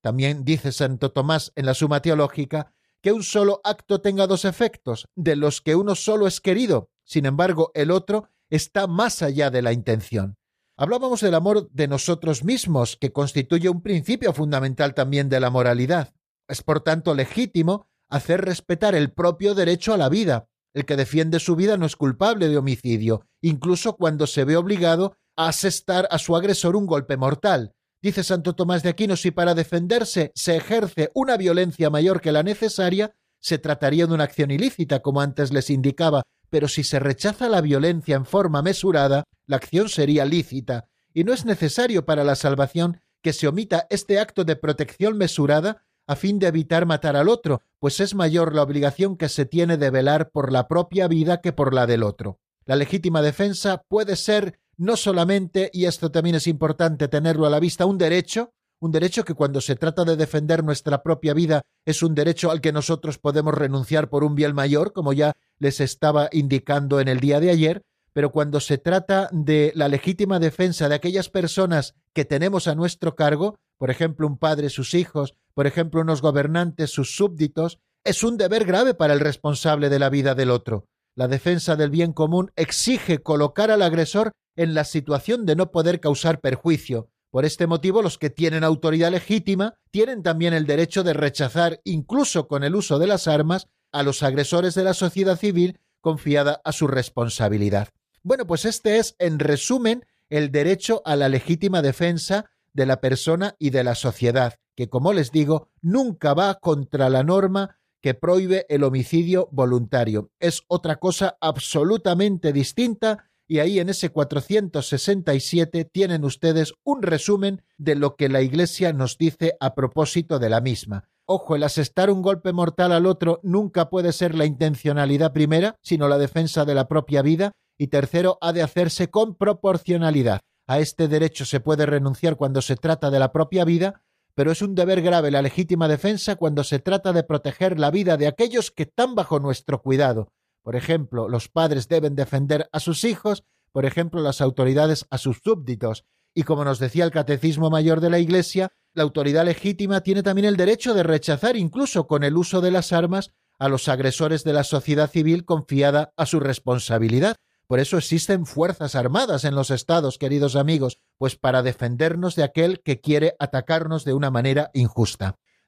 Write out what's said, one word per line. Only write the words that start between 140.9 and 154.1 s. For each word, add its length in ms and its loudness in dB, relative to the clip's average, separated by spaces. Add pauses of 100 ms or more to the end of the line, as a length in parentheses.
los 200 -4
padres 400 0
deben 260 0
defender 580 -2
a 80 -4
sus 240 -4
hijos, 400 -2 (260)
por 140 -2
ejemplo, 380 -2
las 180 -2
autoridades 680 2
a 80 -6
sus 260 -4
súbditos. 640 -4 (260)
Y 120 0
como 200 -2
nos 140 -2
decía 260 0
el 60 0
Catecismo 600 0
Mayor 300 2
de 80 2
la 100 2
Iglesia, 540 0 (220)
la 80 0
autoridad 420 2
legítima 560 -2
tiene 220 0
también 240 2
el 100 2
derecho 380 2
de 80 2
rechazar, 540 0
incluso 500 -2
con 180 0
el 120 2
uso 260 0
de 80 2
las 220 0
armas, 400 0 (260)
a 100 0
los 200 -2
agresores 540 0